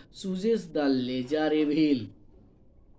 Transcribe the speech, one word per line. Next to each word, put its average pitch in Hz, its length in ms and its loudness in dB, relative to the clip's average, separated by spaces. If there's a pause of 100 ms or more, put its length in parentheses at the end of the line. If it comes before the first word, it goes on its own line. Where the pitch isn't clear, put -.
(240)
chooses 196 340 0 (200)
the 143 100 2 (200)
ledger 151 580 0
evil। 147 340 2 (1000)